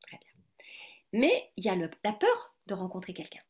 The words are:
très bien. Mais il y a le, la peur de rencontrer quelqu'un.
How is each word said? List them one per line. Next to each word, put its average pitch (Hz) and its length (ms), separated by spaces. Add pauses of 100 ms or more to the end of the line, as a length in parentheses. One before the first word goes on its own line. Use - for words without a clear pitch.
très - 160
bien. - 120 (800)
Mais 285 440
il - 80
y 214 40
a 185 60
le, 165 160 (140)
la 208 80
peur 466 420 (140)
de 202 60
rencontrer 185 380
quelqu'un. - 380